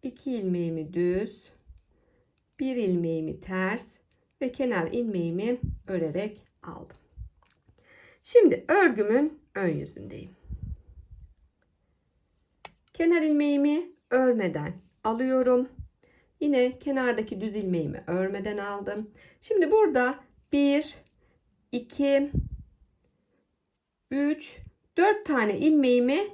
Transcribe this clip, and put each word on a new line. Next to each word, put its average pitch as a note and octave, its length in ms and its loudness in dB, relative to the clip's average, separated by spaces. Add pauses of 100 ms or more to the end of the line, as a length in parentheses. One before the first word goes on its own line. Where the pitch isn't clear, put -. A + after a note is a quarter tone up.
İki C4 280 -10
ilmeğimi F3 600 -4
düz, F3+ 560 -2 (1080)
bir C4 160 -2
ilmeğimi E3+ 680 -2
ters F#3 460 -4 (540)
ve B3+ 100 -4
kenar A#3 400 -2
ilmeğimi G#3 680 -4 (280)
örerek F3+ 560 -4 (200)
aldım. - 340 -16 (1300)
Şimdi - 440 6
örgümün C#4 760 2 (140)
ön F3 220 0
yüzündeyim. - 540 -14 (2500)
Kenar E4+ 280 2
ilmeğimi D4 720 2 (200)
örmeden G3+ 640 0 (300)
alıyorum. B3+ 680 2 (720)
Yine B3+ 400 0
kenardaki A#3+ 640 -2
düz G#3+ 140 -6
ilmeğimi F3 520 -4
örmeden G3 500 -4
aldım. G3+ 540 -8 (300)
Şimdi F4 300 2
burada C#4+ 480 4 (320)
bir, C#4+ 440 2 (760)
iki, C#4 600 0 (1800)
üç, D4 480 -2 (380)
dört G#4 280 2
tane G#3+ 320 0
ilmeğimi C4+ 640 4 (140)